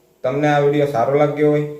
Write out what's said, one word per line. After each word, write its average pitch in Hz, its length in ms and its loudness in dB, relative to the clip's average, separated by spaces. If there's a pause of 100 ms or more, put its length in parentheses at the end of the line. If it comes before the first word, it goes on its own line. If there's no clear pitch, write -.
(240)
તમને 143 240 -2
આ 147 120 2
વીડિયો 143 280 0
સારો 120 260 -2
લાગ્યો 147 380 2
હોય 147 100 0 (180)